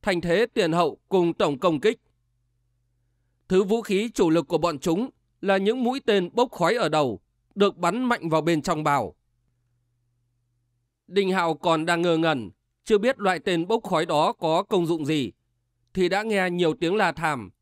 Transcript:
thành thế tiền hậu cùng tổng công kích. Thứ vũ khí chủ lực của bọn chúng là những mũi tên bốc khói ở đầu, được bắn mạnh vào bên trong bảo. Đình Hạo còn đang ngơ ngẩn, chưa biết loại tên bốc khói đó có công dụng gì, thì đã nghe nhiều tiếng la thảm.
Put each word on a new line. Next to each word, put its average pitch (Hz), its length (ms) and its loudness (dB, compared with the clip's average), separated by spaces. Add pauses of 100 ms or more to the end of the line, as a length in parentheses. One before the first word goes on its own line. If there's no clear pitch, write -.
thành 180 200 -2
thế 175 320 2
tiền 175 180 0
hậu 165 260 0 (120)
cùng 175 240 2
tổng 147 260 -2
công 165 200 0
kích. 233 200 0 (1500)
Thứ 185 160 2
vũ 220 180 0
khí 214 320 -2
chủ 180 160 2
lực 165 180 2
của 175 100 -2
bọn 160 220 -2
chúng 190 300 -2 (320)
là 196 160 0
những 220 260 0
mũi 254 220 -2
tên 196 280 2
bốc 247 180 0
khói 160 240 0
ở 165 140 -2
đầu, 143 300 0 (360)
được 202 220 2
bắn 175 260 -2
mạnh 240 260 -2
vào 156 120 2
bên 160 200 0
trong 156 220 -4
bảo. 139 320 -2 (1900)
Đình 190 240 0
Hạo 170 220 0
còn 160 320 0
đang 170 160 0
ngơ 170 160 2
ngẩn, 151 340 0 (320)
chưa 214 140 2
biết 240 220 0
loại 185 200 0
tên 175 280 -2
bốc 226 160 -2
khói 175 220 0
đó 165 280 0
có 165 300 -2
công 185 220 0
dụng 160 200 -2
gì, 139 260 -2 (600)
thì 180 160 0
đã 196 140 -2
nghe 202 260 0
nhiều 175 300 0
tiếng 170 160 0
la 196 160 2
thảm. 147 380 -4 (120)